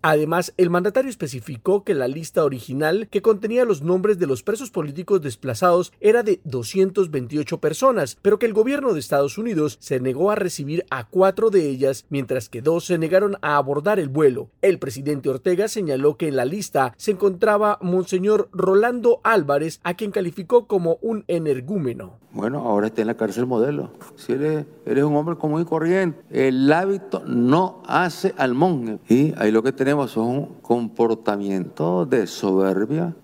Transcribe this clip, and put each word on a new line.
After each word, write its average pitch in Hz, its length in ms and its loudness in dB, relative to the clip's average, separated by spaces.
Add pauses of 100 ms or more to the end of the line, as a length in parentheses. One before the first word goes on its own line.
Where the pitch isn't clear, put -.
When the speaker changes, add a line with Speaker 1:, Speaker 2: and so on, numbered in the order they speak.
Speaker 1:
Además, 156 520 2
el 180 100 4
mandatario 196 400 0
especificó 151 720 -4
que 196 120 -2
la 131 140 0
lista 156 360 -2
original, 147 640 -2
que 196 140 -2
contenía 220 420 2
los 190 160 0
nombres 185 380 0
de 170 80 0
los 131 160 -2
presos 220 280 -6
políticos 170 520 -2
desplazados, 143 760 0
era 233 240 4
de 208 220 0
doscientos 185 680 -2
veintiocho 143 460 -4
personas, 160 640 0
pero 214 180 2
que 247 60 0
el 226 80 0
gobierno 254 400 2
de 156 80 0
Estados 139 380 0
Unidos 190 420 -2
se 135 200 -4
negó 131 300 0
a 214 40 2
recibir 165 560 -4
a 127 180 -8
cuatro 190 400 2
de 175 220 2
ellas, 135 400 -2
mientras 131 400 -4
que 120 100 -10
dos 160 240 0
se 175 140 -2
negaron 185 420 0
a 147 160 0
abordar 143 420 0
el 147 120 -2
vuelo. 135 400 2 (100)
El 190 180 2
presidente 139 520 -4
Ortega 180 380 0
señaló 147 500 0
que 165 100 -2
en 135 80 -2
la 123 80 2
lista 143 540 -2
se - 140 -2
encontraba 208 680 2
Monseñor 185 720 0
Rolando 214 720 2
Álvarez, 160 600 0
a 175 100 -2
quien 208 160 -6
calificó 196 560 0
como 170 340 0
un 220 280 -4
energúmeno. 139 1000 -4
Speaker 2:
Bueno, 117 280 -4
ahora 110 300 0
está 110 120 -4
en 107 60 2
la 113 100 -4
cárcel 110 300 -2
Modelo. 127 460 -2 (240)
Si - 160 -6
eres, 147 340 -2 (180)
eres 131 200 2
un 151 100 2
hombre 156 220 -2
común 160 260 -2
y - 20 0
corriente, 165 560 0 (100)
el 135 420 2
hábito 190 520 -2
no 139 640 2
hace 170 500 0
al 127 180 0
monje. 127 440 0 (100)
Y 139 280 4
ahí 107 160 2
lo 110 100 4
que 131 80 0
tenemos 139 400 0
son 113 160 -2
un 135 200 -2 (140)
comportamiento 113 1500 -2
de 123 200 0
soberbia 104 960 0